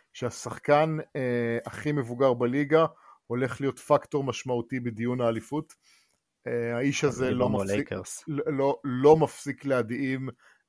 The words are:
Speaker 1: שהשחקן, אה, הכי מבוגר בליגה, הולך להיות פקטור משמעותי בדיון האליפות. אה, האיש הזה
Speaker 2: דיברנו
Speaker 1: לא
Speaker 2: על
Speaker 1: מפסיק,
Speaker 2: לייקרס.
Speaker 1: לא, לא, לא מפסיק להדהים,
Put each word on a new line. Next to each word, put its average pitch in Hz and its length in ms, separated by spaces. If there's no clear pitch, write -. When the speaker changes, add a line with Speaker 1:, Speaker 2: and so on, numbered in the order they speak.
Speaker 1:
שהשחקן, 147 840
אה, 120 500
הכי - 260
מבוגר 127 420
בליגה, 139 520
הולך 123 340
להיות 135 180
פקטור 143 460
משמעותי 127 560
בדיון 120 400
האליפות. 117 540
אה, 120 300
האיש 139 280
הזה 127 240
Speaker 2:
דיברנו 123 240
Speaker 1:
לא 101 80
Speaker 2:
על 98 40
Speaker 1:
מפסיק, 98 120
Speaker 2:
לייקרס. - 520
Speaker 1:
לא, 147 180
לא, 139 380
לא 139 320
מפסיק 139 480
להדהים, 131 640